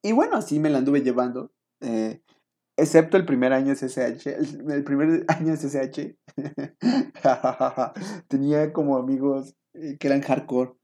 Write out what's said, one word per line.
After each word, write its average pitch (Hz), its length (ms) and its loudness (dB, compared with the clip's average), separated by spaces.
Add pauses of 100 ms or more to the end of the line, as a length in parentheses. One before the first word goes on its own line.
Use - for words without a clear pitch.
Y 202 100 -2
bueno, 339 260 2
así 151 220 -2
me 156 100 2
la 139 100 2
anduve 139 220 2
llevando, 123 500 -2 (300)
eh, 110 400 -4 (580)
excepto 160 380 6
el 180 80 4
primer 127 280 2
año 135 160 2
de 135 60 2
C 131 140 -6
C 127 140 -2
H. 120 320 -4
El, 147 360 -6
el 143 120 -2
primer 156 420 2
<laughs> - 20 -2
año 160 240 0
de 151 60 0
C 143 120 -6
C 139 100 -2
H, 131 360 -6 (220)
<laughs> 147 1900 -2
tenía 147 440 0
como 143 260 0
amigos, 135 580 -2 (180)
eh, 151 260 -12
que 143 80 -4
eran 139 140 2
hardcore. 127 520 -2 (100)